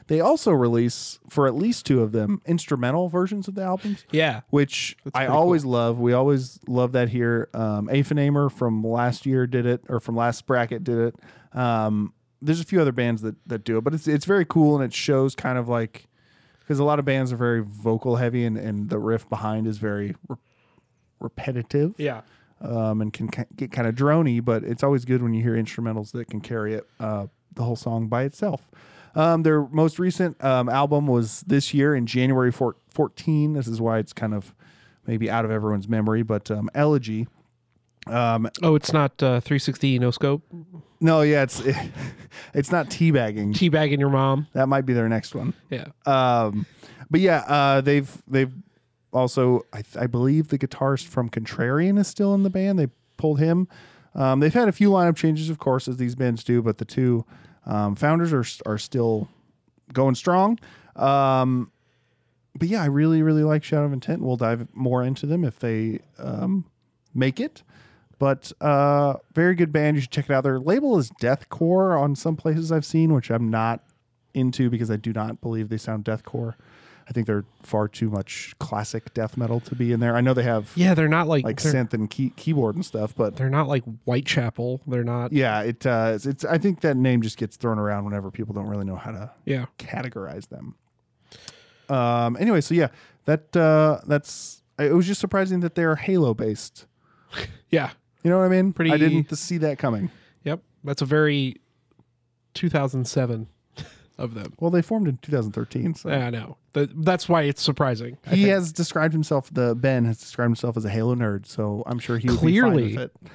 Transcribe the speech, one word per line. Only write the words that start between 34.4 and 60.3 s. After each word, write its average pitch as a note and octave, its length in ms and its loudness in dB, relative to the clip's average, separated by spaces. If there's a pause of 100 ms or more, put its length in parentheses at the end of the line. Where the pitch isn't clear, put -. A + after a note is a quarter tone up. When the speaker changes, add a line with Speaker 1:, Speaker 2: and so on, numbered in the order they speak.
Speaker 1:
maybe A2 240 -2
out A2+ 140 0
of A2 60 -4
everyone's G#2+ 380 -2
memory, A2 340 0
but, G#2+ 280 -4
um, G#2 240 -4
Elegy. B2 540 0 (800)
Um, A2+ 420 0 (140)
Speaker 2:
Oh, D#3+ 120 4
it's - 180 0
not, D3 300 0
uh, B2+ 180 2
three C#3 180 -2
sixty C3 400 0
no B2 120 2
scope? C#3+ 320 -2 (580)
Speaker 1:
No, D#3+ 220 6
yeah, D3+ 200 4
it's, B2+ 200 -4 (460)
<laughs> - 460 -20
it's C#3+ 180 -2
not D#3+ 160 0
Teabagging. A2 640 2
Speaker 2:
Teabagging D3+ 440 2
Your C#3 120 2
Mom. C3+ 440 2
Speaker 1:
That C3+ 140 2
might C3+ 180 2
be C3 80 0
their A#2 140 2
next A2+ 260 -2
one. G2 200 -6 (160)
Speaker 2:
Yeah. B2+ 160 -8 (200)
Speaker 1:
Um, A#2+ 600 2 (440)
but D#3 100 2
yeah, F#3+ 260 4
uh, C#3 360 4
they've, C#3 280 2 (160)
they've C3 260 0 (600)
also, B2+ 600 2
I G#2+ 100 -12
th-, - 140 -16
I B2 120 -2
believe C3+ 400 2
the C#3+ 100 -2
guitarist C3+ 480 -2
from B2 240 -4
Contrarian C#3 680 0
is G3 100 2
still G3+ 260 0
in G3 80 2
the G3 80 2
band. F#3+ 300 0
They C#3 80 2 (280)
pulled D3+ 220 0
him. E3 300 2 (460)
Um, C3+ 260 2
they've D3+ 120 4
had A#3+ 160 4
a F#3 40 2
few G3+ 180 4
lineup F3 260 4
changes, D#3 340 0
of D#3 80 -6
course, B2+ 280 0
as B2+ 120 -6
these B2 180 -2
bands A#2+ 260 -2
do, A#2+ 200 2
but A2+ 160 -2
the A2+ 60 -6
two, A#2+ 400 0 (420)
um, G#2 300 -2
founders D#3+ 360 2
are C#3 80 2
s-, - 260 -8
are G#2+ 120 -4
still A2+ 500 -2 (640)
going C3 220 2
strong. F#3+ 440 2 (380)